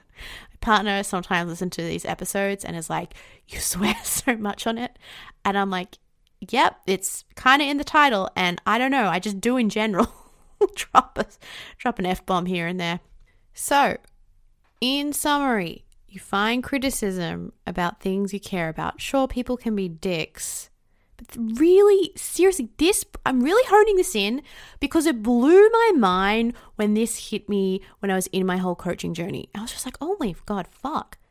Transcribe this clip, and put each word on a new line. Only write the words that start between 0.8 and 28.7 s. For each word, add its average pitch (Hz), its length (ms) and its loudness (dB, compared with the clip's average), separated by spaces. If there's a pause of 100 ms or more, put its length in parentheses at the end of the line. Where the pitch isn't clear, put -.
sometimes 175 460 -2
listens 170 280 -6
to 165 60 -6
these 165 200 -6
episodes 196 640 -4
and 170 100 -8
is 165 140 -10
like, 165 240 -6 (340)
"You - 140 -12
swear 208 380 -2
<laughs> - 40 -16
so - 320 -2
much 208 320 -6
on 226 100 -4
it." 247 220 -10 (460)
And 196 120 0
I'm 196 120 0
like, 180 280 -8 (440)
"Yep, 269 460 0
it's - 360 -4 (140)
kinda 277 260 4
in 285 140 -2
the 285 80 -4
title, 269 500 2
and 175 300 -2
I 208 120 2
don't 262 140 0
know, 247 160 2
I 175 120 0
just 196 200 -6
do 240 160 0
in 233 140 2
general." 214 420 0 (320)
<laughs> - 320 -2
Drop - 420 0
a, - 80 -2 (520)
drop 233 220 -6
an 185 60 -4
F-bomb 180 420 -2
here 175 200 -2
and 180 100 -6
there. 170 220 -4 (540)
So, 277 440 0 (840)
in 285 320 0
summary, 269 720 -2 (240)
you 190 100 -18
find 220 420 -2
criticism 185 920 -4 (120)
about 175 360 -4
things 196 320 -2
you 196 80 -8
care 170 260 -4
about. 160 320 -6
Sure, 269 280 0
people 247 280 -4
can 226 200 -4
be 190 120 -4
dicks, - 800 -6 (460)
but - 120 -20 (100)
really, 349 800 6
seriously, 349 640 0
this, 349 280 2 (200)
I'm 254 160 2
really 403 280 4
honing 415 260 6
this 359 200 0
in 214 260 0 (380)
because 285 260 0
it 247 160 0
blew 277 480 8
my 453 260 4
mind 214 580 2 (220)
when 208 180 0
this 220 360 -2
hit - 180 -6
me 190 340 -2 (180)
when 196 100 -4
I 190 60 0
was 185 120 -2
in 185 180 -2
my 185 120 0
whole 180 180 -2